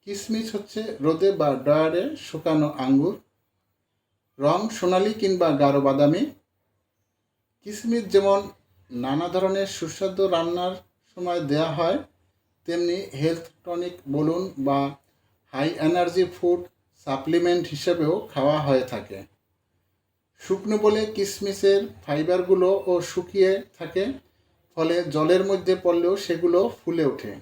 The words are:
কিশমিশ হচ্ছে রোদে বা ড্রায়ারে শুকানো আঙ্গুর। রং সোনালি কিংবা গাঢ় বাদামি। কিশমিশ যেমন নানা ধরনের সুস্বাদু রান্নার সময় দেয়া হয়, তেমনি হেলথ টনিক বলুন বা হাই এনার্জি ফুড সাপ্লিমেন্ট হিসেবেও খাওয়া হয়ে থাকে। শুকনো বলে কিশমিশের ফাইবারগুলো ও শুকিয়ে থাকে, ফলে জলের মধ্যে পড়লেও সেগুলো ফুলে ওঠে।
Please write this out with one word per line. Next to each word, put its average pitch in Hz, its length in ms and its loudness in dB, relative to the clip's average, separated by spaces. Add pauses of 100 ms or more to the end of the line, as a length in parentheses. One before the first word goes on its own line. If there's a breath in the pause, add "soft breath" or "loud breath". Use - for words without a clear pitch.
কিশমিশ 220 520 -8
হচ্ছে - 460 -8
রোদে 165 300 2
বা 151 240 2
ড্রায়ারে 160 600 2
শুকানো 156 540 0
আঙ্গুর। 139 500 2 (1200)
রং 175 300 2
সোনালি 185 440 0
কিংবা 185 360 0
গাঢ় 143 300 4
বাদামি। 143 460 4 (1400)
কিশমিশ 220 440 -4
যেমন 196 420 4 (420)
নানা 135 360 -2
ধরনের 190 400 0
সুস্বাদু 185 600 -4
রান্নার 180 480 0 (400)
সময় 175 240 -4
দেয়া 156 320 0
হয়, 170 260 0 (680)
তেমনি 175 300 -2
হেলথ 165 480 -4 (200)
টনিক 175 300 -8 (160)
বলুন 160 500 -2
বা 139 360 0 (560)
হাই 139 180 -2
এনার্জি 175 540 0
ফুড 175 360 0 (460)
সাপ্লিমেন্ট 165 640 0
হিসেবেও 170 680 -2
খাওয়া 147 260 2
হয়ে 139 220 2
থাকে। 98 420 -10 (1160)
শুকনো 208 380 -2
বলে 214 280 4
কিশমিশের 196 760 0 (240)
ফাইবারগুলো 180 840 2
ও 175 140 2
শুকিয়ে 190 640 0 (140)
থাকে, 185 280 -4 (720)
ফলে 170 280 2
জলের 160 420 2
মধ্যে 185 380 0
পড়লেও 175 340 2
সেগুলো 175 540 0 (140)
ফুলে 165 200 0
ওঠে। 107 360 -4